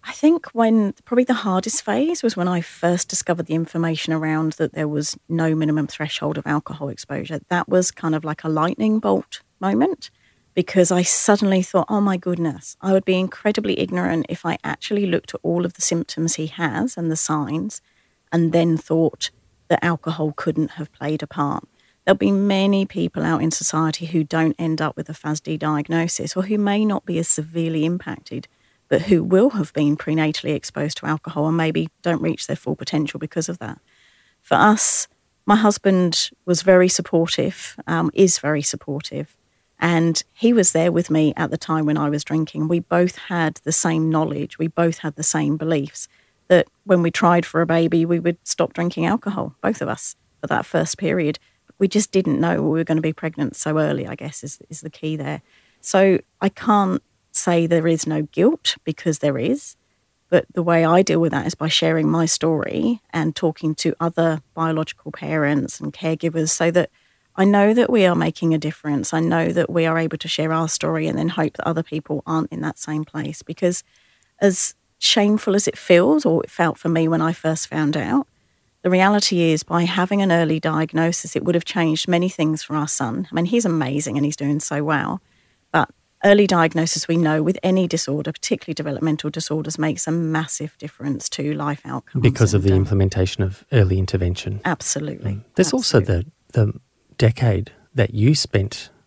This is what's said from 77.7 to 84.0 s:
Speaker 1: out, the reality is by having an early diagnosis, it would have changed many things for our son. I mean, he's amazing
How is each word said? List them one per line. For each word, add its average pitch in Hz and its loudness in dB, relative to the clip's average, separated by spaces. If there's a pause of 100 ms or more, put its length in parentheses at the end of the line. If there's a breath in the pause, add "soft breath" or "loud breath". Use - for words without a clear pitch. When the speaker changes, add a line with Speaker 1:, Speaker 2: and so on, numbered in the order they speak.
Speaker 1:
out, - 0 (540)
the 180 0
reality 185 4 (100)
is 156 2
by 170 0
having 185 0
an 190 2
early 160 2
diagnosis, 160 -2
it - -2
would 175 2
have 170 0
changed 165 0
many 180 2
things 156 -2
for 151 -6
our 151 -2
son. 139 -4
I - -10
mean, 175 0
he's 214 0
amazing 147 -2